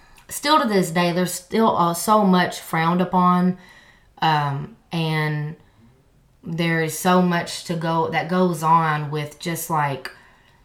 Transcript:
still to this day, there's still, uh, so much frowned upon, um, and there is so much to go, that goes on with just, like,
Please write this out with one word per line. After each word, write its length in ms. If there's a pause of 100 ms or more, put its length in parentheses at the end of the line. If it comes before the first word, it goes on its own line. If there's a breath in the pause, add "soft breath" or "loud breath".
(300 loud breath)
still 320
to 60
this 240
day, 200
there's 220
still, 440
uh, 160
so 300
much 360
frowned 420
upon, 560 (640 loud breath)
um, 540 (160)
and 640 (880 soft breath)
there 400
is 140
so 240
much 440
to 100
go, 340
that 180
goes 360
on 480
with 280
just, 300
like, 420 (540 soft breath)